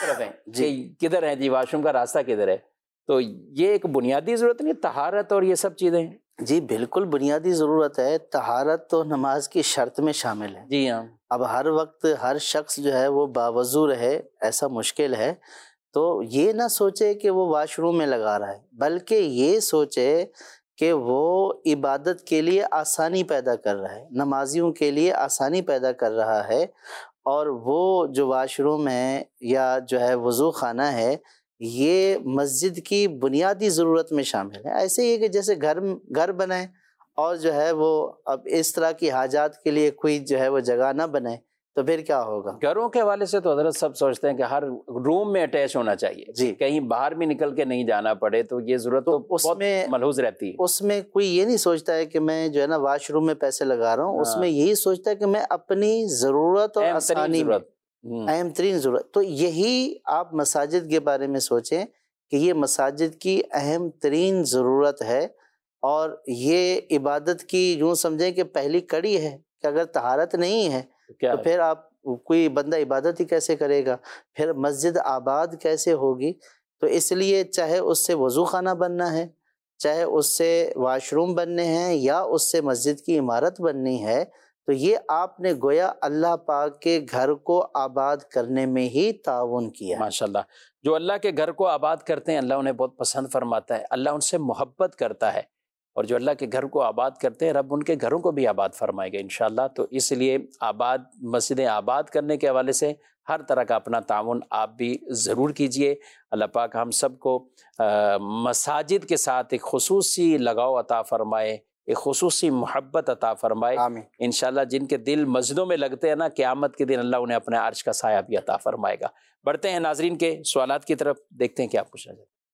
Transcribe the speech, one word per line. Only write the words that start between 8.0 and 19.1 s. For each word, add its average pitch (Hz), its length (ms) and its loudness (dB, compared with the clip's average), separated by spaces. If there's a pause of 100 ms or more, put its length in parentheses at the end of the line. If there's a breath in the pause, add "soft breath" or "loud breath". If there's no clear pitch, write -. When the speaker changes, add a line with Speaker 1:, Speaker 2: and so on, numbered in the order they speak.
Speaker 2:
طہارت 139 720 -2
تو 160 140 2
نماز 139 460 -2
کی 165 120 0
شرط 127 380 -2
میں 151 140 2
شامل 107 420 -6
ہے۔ 104 120 -20
Speaker 1:
جی 135 220 0
ہاں۔ 113 160 -4 (240)
Speaker 2:
اب 123 220 -2
ہر 131 160 0
وقت 156 380 -2 (160)
ہر 131 160 0
شخص 151 420 -4
جو 143 140 0
ہے 131 140 4
وہ 143 200 2
باوضو 123 600 2
رہے 131 340 0 (200)
ایسا 113 260 0
مشکل 127 480 -2
ہے، 117 180 0 (600 loud breath)
تو 156 300 2
یہ 139 280 2
نہ 233 160 0
سوچے 208 460 2
کہ 208 160 0
وہ 185 180 2
واش 156 320 0
روم 170 180 2
میں 156 100 2
لگا 107 320 2
رہا 101 120 -6
ہے، 98 80 -10 (120)
بلکہ 165 440 -2